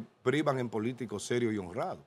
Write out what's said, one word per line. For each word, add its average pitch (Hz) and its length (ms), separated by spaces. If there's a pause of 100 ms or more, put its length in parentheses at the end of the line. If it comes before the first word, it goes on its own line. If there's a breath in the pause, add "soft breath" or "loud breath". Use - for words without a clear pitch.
(220)
privan 139 380
en 120 100
políticos 110 560
serios 120 260
y 107 60
honrados. 95 500